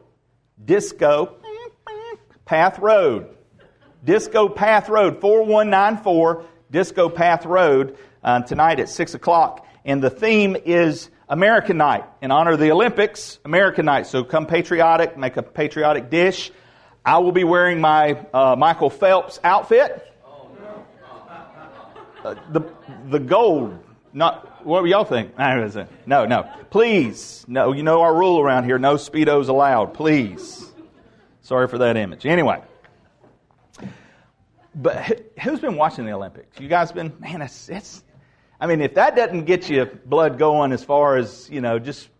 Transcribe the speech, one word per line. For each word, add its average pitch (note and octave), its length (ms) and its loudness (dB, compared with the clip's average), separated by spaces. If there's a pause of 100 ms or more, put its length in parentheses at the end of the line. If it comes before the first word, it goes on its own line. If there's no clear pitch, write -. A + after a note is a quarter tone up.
(640)
Disco D#3 720 0 (1080)
Path D#3 360 0
Road. F#3 500 0 (720)
Disco G#3 460 0
Path G#3 400 0
Road, G3+ 320 0
four G#3+ 220 4
one G#3+ 260 2
nine G3+ 260 2
four E3 480 0 (260)
Disco F3+ 380 0
Path E3+ 380 0
Road, D3 500 2 (260)
uh, B2 200 0
tonight D3 360 0
at G#2+ 120 -4
six - 240 -8
o'clock. E3 520 0 (200)
And C#3 160 -2
the C3 80 2
theme G#3 440 0 (120)
is E3+ 420 0 (220)
American F#3+ 480 2
Night, C#3 260 0 (160)
in C3 100 -6
honor E3 220 2
of D3 80 2
the D3+ 120 4
Olympics, G3+ 680 -2
American E3+ 440 0
Night. C3+ 200 0
So C3 160 -4
come D#3 220 -2
patriotic, E3 720 0
make C3 220 -6
a A#2+ 40 -6
patriotic D3 680 -2
dish. F3 420 0 (500)
I C#3+ 140 2
will F3+ 160 2
be F3+ 120 2
wearing F3 360 2
my, D3+ 540 2
uh, C3 220 4
Michael D3+ 340 2
Phelps - 520 0
outfit. A3 640 0 (2250)
Uh, - 120 -10 (160)
the, D#3 100 -2 (480)
the D3 100 -2
gold. C#3 600 0 (340)
Not, - 540 -6
what F3 180 0
y'all F#3+ 200 2
think? A2+ 340 -6
No, A#2 880 -2
no. A2+ 200 0 (220)
Please, G3 800 -2
no, B2+ 240 0
you C#3+ 100 -6
know E3 200 4
our D#3+ 120 4
rule F3+ 240 2
around C3 260 2
here, B2 140 0
no C#3 180 2
Speedos D3 520 0
allowed, C3 460 2
please. C#3 760 -4 (720)
Sorry B2+ 280 -2
for B2 100 -8
that A#2 180 2
image. G2+ 300 -6
Anyway. D3 340 0 (2250)
But C#3+ 220 -4
who, - 180 -6 (280)
who's C4+ 180 -6
been G3+ 160 -6
watching D3+ 280 -2
the G#2+ 80 -10
Olympics? G2 480 -14
You C#3 80 -16
guys E3+ 240 0
been, E3 260 -10
man, D#3+ 220 -14
it's, - 300 -16
it's, - 340 -16 (560)
I D#3 60 -6
mean, D#3+ 160 0
if - 140 -2
that B3 200 4
doesn't F3+ 300 0
get F3 240 0
you C3 160 2 (180)
blood C#3+ 340 0
going D3+ 340 2
as B2 120 -6
far C#3+ 320 2
as, A#2 320 -6
you C#3+ 140 -10
know, A#2 160 -2
just C3+ 420 -14